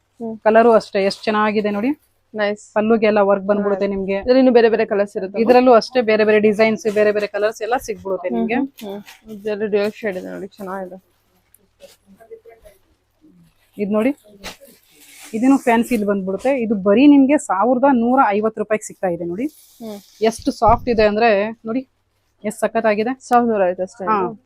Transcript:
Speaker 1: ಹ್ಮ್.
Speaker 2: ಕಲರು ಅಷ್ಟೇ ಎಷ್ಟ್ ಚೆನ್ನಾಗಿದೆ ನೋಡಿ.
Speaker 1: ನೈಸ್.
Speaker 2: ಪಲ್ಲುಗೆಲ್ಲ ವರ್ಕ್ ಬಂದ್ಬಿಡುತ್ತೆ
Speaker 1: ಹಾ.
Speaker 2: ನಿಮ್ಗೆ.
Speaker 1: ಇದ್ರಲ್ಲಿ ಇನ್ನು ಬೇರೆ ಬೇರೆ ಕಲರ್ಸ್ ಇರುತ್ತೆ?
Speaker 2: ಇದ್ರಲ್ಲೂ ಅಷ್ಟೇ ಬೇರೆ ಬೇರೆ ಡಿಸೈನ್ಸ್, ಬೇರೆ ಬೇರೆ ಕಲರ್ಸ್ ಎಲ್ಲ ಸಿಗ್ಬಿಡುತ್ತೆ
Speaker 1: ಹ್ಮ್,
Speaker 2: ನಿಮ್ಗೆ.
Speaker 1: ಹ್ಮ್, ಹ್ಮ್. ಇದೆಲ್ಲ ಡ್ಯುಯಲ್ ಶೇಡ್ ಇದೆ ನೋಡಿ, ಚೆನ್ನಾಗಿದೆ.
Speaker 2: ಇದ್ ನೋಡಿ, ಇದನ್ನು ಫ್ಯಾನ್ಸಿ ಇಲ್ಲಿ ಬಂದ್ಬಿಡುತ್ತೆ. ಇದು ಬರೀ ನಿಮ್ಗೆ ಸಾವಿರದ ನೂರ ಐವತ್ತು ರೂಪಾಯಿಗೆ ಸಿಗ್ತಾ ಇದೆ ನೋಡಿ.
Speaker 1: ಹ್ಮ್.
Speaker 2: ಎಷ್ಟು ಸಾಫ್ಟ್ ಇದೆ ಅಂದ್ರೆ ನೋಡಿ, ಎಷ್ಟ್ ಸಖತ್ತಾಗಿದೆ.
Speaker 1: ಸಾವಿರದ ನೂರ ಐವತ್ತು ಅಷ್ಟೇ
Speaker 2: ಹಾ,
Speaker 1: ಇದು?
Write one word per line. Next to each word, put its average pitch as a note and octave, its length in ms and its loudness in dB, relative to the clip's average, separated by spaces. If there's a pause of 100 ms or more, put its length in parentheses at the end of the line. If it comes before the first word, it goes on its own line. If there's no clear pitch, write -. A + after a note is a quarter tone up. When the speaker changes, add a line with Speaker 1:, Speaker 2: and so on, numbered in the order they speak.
(200)
Speaker 1:
ಹ್ಮ್. A3+ 180 -12
Speaker 2:
ಕಲರು A3+ 340 4
ಅಷ್ಟೇ G3+ 340 0
ಎಷ್ಟ್ - 180 -4
ಚೆನ್ನಾಗಿದೆ G#3+ 480 -2
ನೋಡಿ. G#3 200 -4 (420)
Speaker 1:
ನೈಸ್. G#3 400 -6
Speaker 2:
ಪಲ್ಲುಗೆಲ್ಲ G#3+ 460 2
ವರ್ಕ್ G3 260 2
ಬಂದ್ಬಿಡುತ್ತೆ G3+ 400 -2
Speaker 1:
ಹಾ. G3 40 -2
Speaker 2:
ನಿಮ್ಗೆ. G3 280 -4
Speaker 1:
ಇದ್ರಲ್ಲಿ B3 220 2
ಇನ್ನು B3+ 120 6
ಬೇರೆ A#3 180 4
ಬೇರೆ A3 160 0
ಕಲರ್ಸ್ G#3 320 -4
ಇರುತ್ತೆ? G3 240 -6
Speaker 2:
ಇದ್ರಲ್ಲೂ B3 320 6
ಅಷ್ಟೇ A#3 280 2
ಬೇರೆ G#3+ 240 0
ಬೇರೆ G#3+ 140 4
ಡಿಸೈನ್ಸ್, G#3+ 540 0
ಬೇರೆ G#3 180 2
ಬೇರೆ G3+ 160 -2
ಕಲರ್ಸ್ G#3 340 -4
ಎಲ್ಲ A3 160 -4
ಸಿಗ್ಬಿಡುತ್ತೆ F#3+ 520 -8
Speaker 1:
ಹ್ಮ್, A#3+ 80 -4
Speaker 2:
ನಿಮ್ಗೆ. A3+ 180 -4
Speaker 1:
ಹ್ಮ್, A3+ 420 -8
ಹ್ಮ್. G3+ 40 -16 (300)
ಇದೆಲ್ಲ G#3 340 -8
ಡ್ಯುಯಲ್ G3+ 260 -2
ಶೇಡ್ G#3 260 -8
ಇದೆ F#3 120 -12
ನೋಡಿ, F3+ 180 -14
ಚೆನ್ನಾಗಿದೆ. F#3+ 500 -12 (2750)
Speaker 2:
ಇದ್ G3 140 -4
ನೋಡಿ, A3 200 0 (1200)
ಇದನ್ನು C4 240 2
ಫ್ಯಾನ್ಸಿ A3+ 360 0
ಇಲ್ಲಿ G#3 140 -2
ಬಂದ್ಬಿಡುತ್ತೆ. G3+ 540 -2
ಇದು A3+ 140 -2
ಬರೀ G3+ 320 4
ನಿಮ್ಗೆ C#4+ 300 6
ಸಾವಿರದ A3+ 540 0
ನೂರ B3 360 2
ಐವತ್ತು G#3+ 340 -2
ರೂಪಾಯಿಗೆ G#3+ 260 -4
ಸಿಗ್ತಾ F#3+ 200 -8
ಇದೆ E3+ 180 -4
ನೋಡಿ. F#3 220 -6 (360)
Speaker 1:
ಹ್ಮ್. G#3+ 140 -14 (240)
Speaker 2:
ಎಷ್ಟು A3+ 300 -2
ಸಾಫ್ಟ್ A#3 380 2
ಇದೆ A3 140 2
ಅಂದ್ರೆ G#3+ 260 2 (360)
ನೋಡಿ, A3+ 160 -4 (600)
ಎಷ್ಟ್ G#3 160 -8
ಸಖತ್ತಾಗಿದೆ. A3 600 -2
Speaker 1:
ಸಾವಿರದ A#3+ 320 0
ನೂರ G3+ 140 0
ಐವತ್ತು F#3 180 -4
ಅಷ್ಟೇ F#3+ 220 -12
Speaker 2:
ಹಾ, G#3+ 140 -2
Speaker 1:
ಇದು? F#3+ 140 -4 (120)